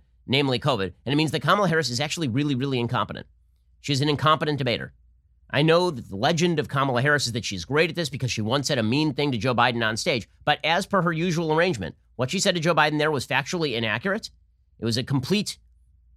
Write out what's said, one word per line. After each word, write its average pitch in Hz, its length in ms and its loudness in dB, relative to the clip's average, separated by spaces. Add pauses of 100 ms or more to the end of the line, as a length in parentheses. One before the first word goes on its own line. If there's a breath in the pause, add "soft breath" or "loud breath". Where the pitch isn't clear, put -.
(260)
namely 131 320 2
covid. 104 360 0 (120)
And 131 80 -2
it 147 40 2
means 156 140 2
that 156 120 -2
Kamala 190 240 2
Harris 160 220 0
is 120 100 -4
actually 151 300 -4
really, 143 260 0
really 131 240 -2
incompetent. 117 480 -4 (540)
She's 139 200 -2
an 147 80 2
incompetent 151 480 2
debater. 113 360 -4 (600)
I 135 100 4
know 170 280 4
that 113 160 -10
the 98 80 -10
legend 160 440 0
of 143 100 -4
Kamala 135 320 0
Harris 143 260 2
is 117 60 -6
that 110 100 -4
she's 90 220 -8
great 156 240 2
at 160 80 -10
this 165 120 -4
because 131 220 -4
she 113 100 -4
once 131 260 0
said 147 100 0
a 117 60 2
mean 143 300 2
thing 147 200 0
to 123 40 -2
Joe 123 160 0
Biden 117 320 2
on 110 120 0
stage. 131 320 -2 (160)
But 147 180 2
as 170 220 0
per 196 160 0
her 170 100 0
usual 165 420 0
arrangement, 156 420 0 (200)
what 131 160 -4
she 190 80 -2
said 185 160 0
to 175 60 -4
Joe 170 120 2
Biden 151 260 2
there 151 120 2
was 135 160 -4
factually 139 480 -2
inaccurate. 117 560 -4 (480)
It - 60 -6
was 113 120 -2
a 127 60 -2
complete, 151 540 -2 (600)